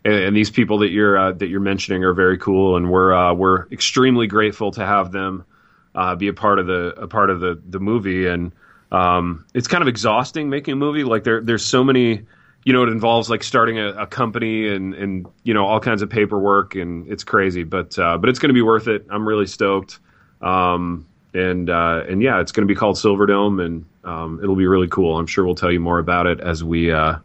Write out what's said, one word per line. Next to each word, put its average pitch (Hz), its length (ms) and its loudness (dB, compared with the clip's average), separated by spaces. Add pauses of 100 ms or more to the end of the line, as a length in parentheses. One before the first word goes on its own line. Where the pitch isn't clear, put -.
and, 107 100 2
and 101 220 2
these 107 140 2
people 107 300 0
that 101 100 2
you're, 101 260 2
uh, 95 160 2
that 90 160 -6
you're 98 120 -4
mentioning 98 440 -2
are 92 80 4
very 92 240 2
cool, 95 400 2
and 87 140 0
we're, 92 240 4
uh, 90 180 4
we're 92 400 2
extremely 123 540 2
grateful 104 460 0
to 107 120 -8
have 95 280 0
them, 95 320 -6 (500)
uh, 90 200 -2
be 95 140 -4
a 98 60 -4
part 101 240 2
of 90 80 -2
the, 87 320 -2
a 104 100 -12
part 101 220 2
of 90 100 -2
the, 87 180 -2 (120)
the 92 100 -8
movie. 95 460 -2
And, 87 260 -4 (400)
um, 87 640 0
it's 123 140 -4
kind 175 120 0
of 147 80 0
exhausting 120 640 -2
making 143 220 -6
a 131 40 -4
movie. 147 280 -2
Like, 113 200 -2
there, 113 160 0
there's 113 240 -2
so 131 180 2
many, 123 380 2 (440)
you 131 100 2
know, 127 80 4
it 117 80 2
involves, 113 400 0
like, 110 120 -2
starting 117 360 0
a, 104 160 -4
a 104 120 -8
company 110 640 -4
and, 95 240 -4
and, 92 340 -8 (160)
you 113 120 0
know, 101 100 4
all 107 160 2
kinds 107 220 -2
of 107 80 -6
paperwork, 101 640 0
and 85 360 -8
it's 101 140 -10
crazy. 92 400 0
But, 85 340 -6
uh, 85 200 2
but 101 100 0
it's 127 100 2
gonna 147 140 2
be 123 100 6
worth 110 260 2
it. 104 220 -2
I'm 107 160 -4
really 107 200 0
stoked. 98 520 -2 (420)
Um, 87 640 -2 (280)
and, 92 360 -2
uh, 85 380 0
and 95 120 -2
yeah, 117 200 2
it's 85 120 -4
gonna 104 140 0
be 98 80 2
called 98 220 0
Silverdome, 101 680 2
and, 82 200 -8 (180)
um, 82 400 -10
it'll 98 140 0
be 95 100 2
really 92 220 4
cool. 82 280 0
I'm 82 120 -2
sure 95 180 0
we'll 90 80 0
tell 87 160 -2
you 87 80 2
more 85 220 0
about 87 260 0
it 85 140 0
as 82 240 -4
we, 82 260 0
uh, 78 340 0